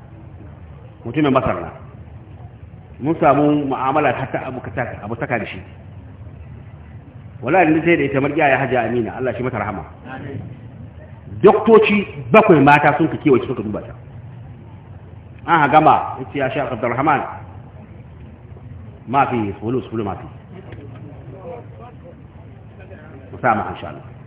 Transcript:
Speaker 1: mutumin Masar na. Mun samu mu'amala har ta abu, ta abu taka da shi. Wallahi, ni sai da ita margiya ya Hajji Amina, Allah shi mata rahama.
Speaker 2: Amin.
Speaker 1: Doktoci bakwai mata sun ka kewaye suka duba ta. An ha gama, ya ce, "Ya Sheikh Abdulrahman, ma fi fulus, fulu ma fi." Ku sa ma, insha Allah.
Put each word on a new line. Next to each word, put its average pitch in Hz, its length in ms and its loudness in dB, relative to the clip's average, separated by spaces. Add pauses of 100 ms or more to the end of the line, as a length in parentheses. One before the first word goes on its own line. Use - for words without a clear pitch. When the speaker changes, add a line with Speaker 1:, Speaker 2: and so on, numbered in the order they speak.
(1040)
Speaker 1:
mutumin 139 260 0
Masar 123 300 2
na. - 100 -10 (1300)
Mun 147 200 -2
samu 147 480 4
mu'amala 135 460 0
har 135 180 -6
ta 151 160 -4
abu, 127 120 -10 (160)
ta 123 80 -2 (200)
abu 107 120 -8
taka 117 240 -4
da 98 60 -8
shi. - 140 -12 (1800)
Wallahi, 156 320 4
ni 160 100 2
sai 170 140 4
da 143 60 0
ita 139 180 0
margiya 147 280 2
ya 135 100 4
Hajji 127 180 -2
Amina, 113 400 -2
Allah 123 180 -4
shi 120 80 -6
mata 120 160 -4
rahama. 101 240 -6 (240)
Speaker 2:
Amin. 131 320 -12 (1040)
Speaker 1:
Doktoci 208 640 6 (260)
bakwai 165 300 8
mata 143 360 8
sun 160 120 2
ka 135 80 -6
kewaye 127 300 4
suka 117 160 -6
duba 101 180 -6
ta. - 140 -14 (1500)
An 165 140 6
ha 147 60 6
gama, 139 520 6
ya 131 120 -10
ce, 143 60 -8
"Ya 135 140 0
Sheikh 131 200 -4
Abdulrahman, 127 500 0 (1900)
ma 131 200 4
fi 110 320 -2
fulus, 117 300 -4
fulu 113 140 -4
ma 98 120 -6
fi." - 120 -12 (3000)
Ku 98 100 -14
sa 120 140 2
ma, 92 180 -4
insha 85 160 -14
Allah. 69 160 -16 (220)